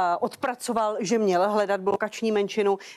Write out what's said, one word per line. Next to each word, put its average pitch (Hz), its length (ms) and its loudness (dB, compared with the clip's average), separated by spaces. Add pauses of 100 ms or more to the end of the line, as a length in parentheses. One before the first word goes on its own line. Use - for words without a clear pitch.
(200)
odpracoval, 226 800 -4
že 214 180 0
měl 196 340 4
hledat 202 300 0
blokační 202 500 -2
menšinu. 202 460 2 (200)